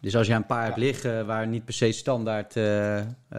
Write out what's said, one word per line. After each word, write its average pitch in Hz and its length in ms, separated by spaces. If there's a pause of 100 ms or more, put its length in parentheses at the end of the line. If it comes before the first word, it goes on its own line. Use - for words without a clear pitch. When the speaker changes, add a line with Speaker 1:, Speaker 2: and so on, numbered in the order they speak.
Speaker 1:
Dus 101 160
als 110 100
jij 113 100
een 110 100
paar 120 140
Speaker 2:
Ja. 113 40
Speaker 1:
hebt 110 120
liggen 117 500
waar 110 200
niet 113 180
per - 100
se 113 180
standaard, 113 640
eh, 104 420
eh, 104 80 (320)